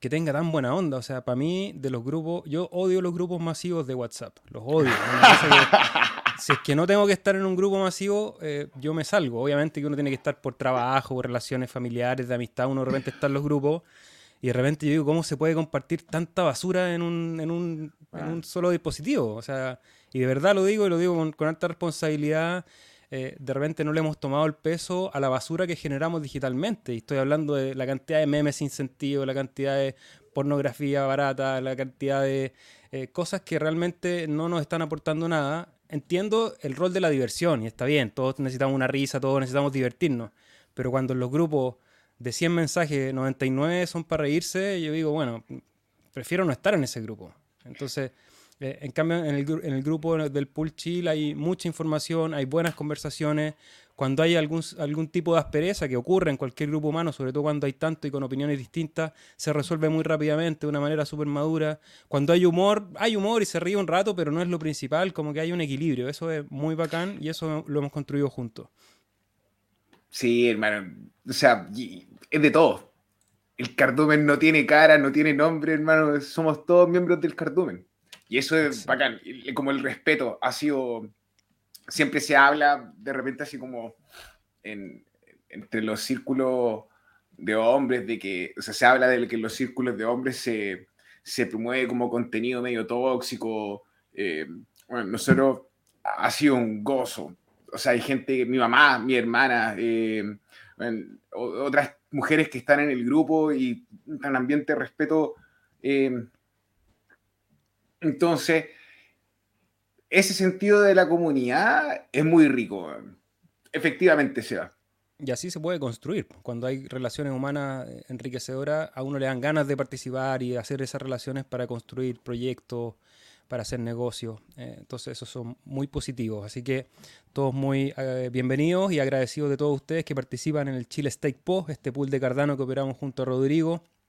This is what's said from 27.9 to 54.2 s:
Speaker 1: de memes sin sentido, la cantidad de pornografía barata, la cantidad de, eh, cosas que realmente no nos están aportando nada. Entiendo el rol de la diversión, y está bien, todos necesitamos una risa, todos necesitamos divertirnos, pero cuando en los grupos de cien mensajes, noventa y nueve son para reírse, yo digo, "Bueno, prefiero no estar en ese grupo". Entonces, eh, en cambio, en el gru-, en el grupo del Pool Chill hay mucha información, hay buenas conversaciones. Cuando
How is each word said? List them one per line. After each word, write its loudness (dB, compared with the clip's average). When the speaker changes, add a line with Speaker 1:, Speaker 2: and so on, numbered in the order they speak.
Speaker 1:
de 2
memes 2
sin -4
sentido, -4
la -4
cantidad -2
de 0
pornografía 0
barata, 0
la -4
cantidad -2
de, -2
eh, -8
cosas -6
que -4
realmente -2
no -2
nos -2
están -4
aportando -4
nada. -2
Entiendo -2
el -6
rol 0
de 0
la 2
diversión, 0
y -4
está -6
bien, 2
todos -2
necesitamos 0
una 2
risa, -2
todos 2
necesitamos 0
divertirnos, -2
pero -4
cuando 0
en 0
los -2
grupos 0
de -6
cien 0
mensajes, 0
noventa -2
y 2
nueve 0
son -6
para -2
reírse, -2
yo -4
digo, 0
"Bueno, -4
prefiero -2
no 2
estar 0
en 2
ese -6
grupo". -14
Entonces, -8
eh, -10
en -10
cambio, 0
en 0
el 0
gru-, -2
en -2
el -2
grupo 0
del -2
Pool -6
Chill -4
hay 0
mucha -4
información, -2
hay -2
buenas 0
conversaciones. -4
Cuando 0